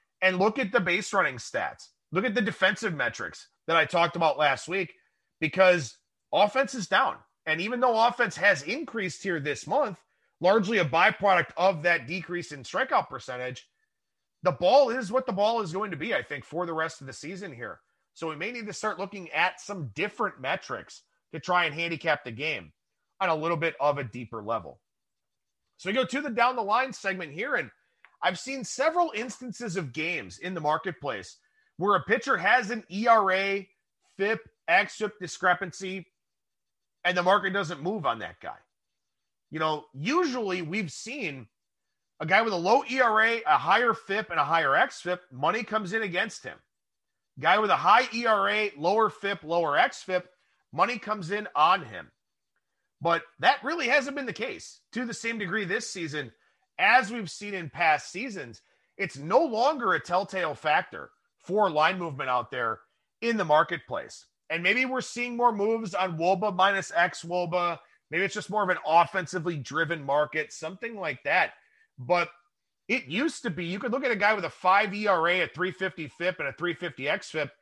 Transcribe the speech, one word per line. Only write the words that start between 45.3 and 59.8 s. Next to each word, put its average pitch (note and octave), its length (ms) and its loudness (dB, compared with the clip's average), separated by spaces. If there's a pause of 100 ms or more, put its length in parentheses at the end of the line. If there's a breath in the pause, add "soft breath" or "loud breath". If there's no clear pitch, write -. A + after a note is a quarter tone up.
money E3 320 0
comes G#3+ 300 -4
in A3 80 -2
against G3 420 -4
him. E2+ 140 -14 (800)
Guy F3 200 6
with G#3+ 100 2
a D#3+ 80 6
high G#3+ 360 6
E A#3 120 -4
R G3+ 240 4
A, G#3 280 0
lower G3 320 2
fip, G3 360 -6
lower D#3 320 2
X D#3+ 260 2
fip, F#3 240 -2 (460)
money G#3 260 2
comes G3+ 320 -6
in G#3 240 -4
on E3 300 4
him. F2+ 260 -14 (920)
But E3 220 2 (160)
that B3+ 240 4
really D4 240 -2
hasn't C#4 300 0
been C#4 80 -6
the G#3+ 80 -6
case - 480 -10 (100)
to A#3 140 -4
the A3+ 80 -8
same A3+ 240 -6
degree G3+ 260 -4
this D#3+ 260 -4
season D3+ 440 -8 (440)
as G#3 320 4
we've A3 220 -6
seen G3+ 220 -10
in E3+ 160 -8
past D#3 420 2
seasons. F3+ 500 -10 (360)
It's F#3 200 -6
no F#3+ 280 2
longer A#3+ 480 0